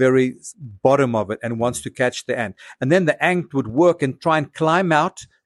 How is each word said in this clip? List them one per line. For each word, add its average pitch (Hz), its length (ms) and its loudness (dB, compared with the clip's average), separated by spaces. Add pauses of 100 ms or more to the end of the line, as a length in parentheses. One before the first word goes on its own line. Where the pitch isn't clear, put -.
very 127 340 2
s-, - 200 -18
bottom 131 560 0
of 104 180 -2
it 117 100 -8
and 117 180 -6
wants 123 220 -2
to 101 80 -12
catch - 360 -4
the 123 120 -4
ant. 104 160 -6 (260)
And 131 120 0
then 185 140 4
the 151 160 0
ant 175 300 0
would 127 160 -2
work 160 340 2
and 131 180 0
try 160 180 0
and 143 220 -6
climb 165 320 0
out 156 340 -2 (200)